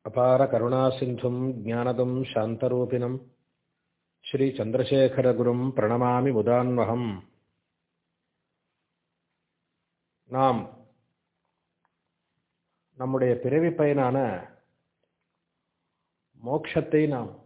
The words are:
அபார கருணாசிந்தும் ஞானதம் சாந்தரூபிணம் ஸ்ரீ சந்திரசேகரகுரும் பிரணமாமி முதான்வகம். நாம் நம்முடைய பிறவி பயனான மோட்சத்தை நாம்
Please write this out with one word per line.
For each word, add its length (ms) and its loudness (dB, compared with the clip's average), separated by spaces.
அபார 440 2
கருணாசிந்தும் 1080 -2
ஞானதம் 600 -2
சாந்தரூபிணம் 960 -2
ஸ்ரீ 280 -2
சந்திரசேகரகுரும் 1300 2
பிரணமாமி 640 2
முதான்வகம். 840 0
நாம் 460 0
நம்முடைய 380 2
பிறவி 320 0
பயனான 800 0
மோட்சத்தை 640 -2
நாம் 380 -6